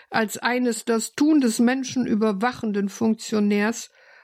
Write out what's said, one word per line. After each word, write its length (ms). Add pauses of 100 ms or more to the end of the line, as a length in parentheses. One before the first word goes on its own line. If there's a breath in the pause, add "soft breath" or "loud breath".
als 280
eines 480
das 300
Tun 260
des 180
Menschen 480
überwachenden 800
Funktionärs 1040 (320 soft breath)